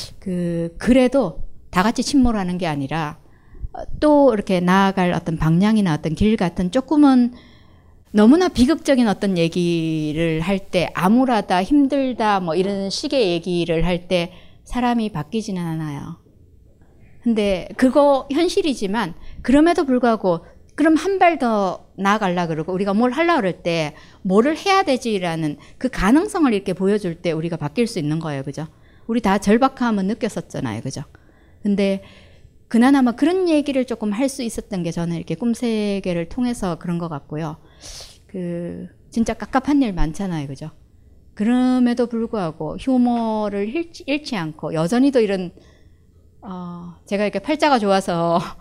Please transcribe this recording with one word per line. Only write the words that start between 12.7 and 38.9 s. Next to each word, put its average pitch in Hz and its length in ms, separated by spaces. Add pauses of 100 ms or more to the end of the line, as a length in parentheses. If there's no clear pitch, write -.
식의 262 400
얘기를 170 560
할 175 220
때 170 240 (320)
사람이 240 460
바뀌지는 202 520
않아요. 160 560 (1040)
근데 208 540
그거 277 540
현실이지만 247 840 (280)
그럼에도 330 420
불구하고 226 600 (300)
그럼 320 220
한 381 220
발 339 200
더 208 480 (100)
나아가려 190 500
그러고 160 260
우리가 196 220
뭘 240 160
하려 330 260
그럴 190 260
때 165 320 (280)
뭐를 226 340
해야 381 260
되지라는 180 760 (180)
그 254 120
가능성을 285 680
이렇게 196 180
보여줄 190 440
때 170 160
우리가 160 240
바뀔 185 300
수 208 120
있는 151 220
거예요. 147 220
그죠? 143 240 (400)
우리 233 140
다 202 180
절박함은 226 680
느꼈었잖아요. 131 760
그죠? 135 200 (600)
근데 196 400 (640)
그나마 247 440
그런 349 360
얘기를 269 360
조금 220 280
할 254 160
수 262 140
있었던 208 420
게 170 80
저는 170 240
이렇게 165 180
꿈 233 180
세계를 202 760
통해서 240 480
그런 170 220
것 170 100
같고요. 156 480 (720)
그 175 580 (240)